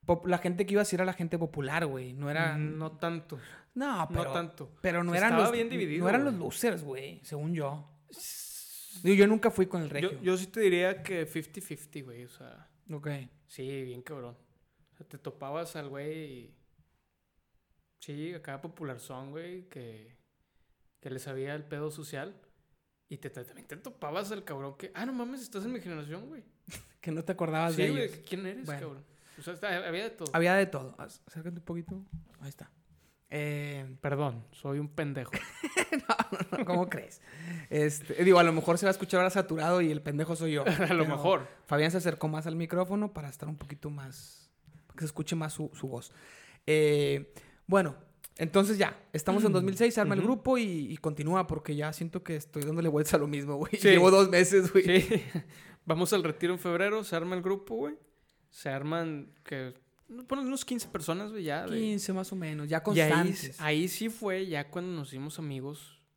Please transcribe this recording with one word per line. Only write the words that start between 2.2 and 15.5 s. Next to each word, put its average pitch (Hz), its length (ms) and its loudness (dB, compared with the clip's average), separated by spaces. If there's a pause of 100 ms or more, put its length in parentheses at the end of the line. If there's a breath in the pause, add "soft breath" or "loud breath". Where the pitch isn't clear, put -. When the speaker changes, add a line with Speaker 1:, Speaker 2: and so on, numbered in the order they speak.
Speaker 1:
era 156 260 0
Speaker 2:
No 156 420 -4
tanto. 160 420 -6 (340 loud breath)
Speaker 1:
No, 254 280 -2
Speaker 2:
No 151 80 -2
Speaker 1:
pero, 160 220 -2
Speaker 2:
tanto. 160 480 -6
Speaker 1:
pero 175 220 2
no 175 80 0
Speaker 2:
O 170 40 0
sea, 180 80 4
Speaker 1:
eran 226 100 4
Speaker 2:
estaba 220 160 6
Speaker 1:
los, 240 80 2
Speaker 2:
bien 233 140 0
dividido, 175 340 0
Speaker 1:
no 180 40 4
eran 240 140 4
Speaker 2:
güey. 285 120 0
Speaker 1:
los 180 60 -4
losers, 165 440 -2
güey, 139 400 -10
según 151 300 -4
yo. 147 360 -4 (200)
Speaker 2:
S- - 360 -12 (540)
Speaker 1:
Digo, 180 140 6
yo 202 140 10
nunca 220 240 2
fui 190 140 2
con 185 160 -4
el 151 60 -4
Speaker 2:
Yo, 143 60 -8
Speaker 1:
Regio. 147 280 -2
Speaker 2:
yo 185 140 2
sí 185 120 -6
te - 100 -8
diría 185 460 2
que 170 200 -4
fifty 160 360 -10
fifty, - 400 -14
güey, 123 240 -16
o 120 40 -20
sea. 120 400 -20 (240)
Speaker 1:
Ok. 147 140 -10 (400)
Speaker 2:
Sí, 135 380 -10
bien 123 180 -12
cabrón. 123 340 -14 (560)
O - 40 -20
sea, - 100 -20
te 143 120 -20
topabas 151 580 -10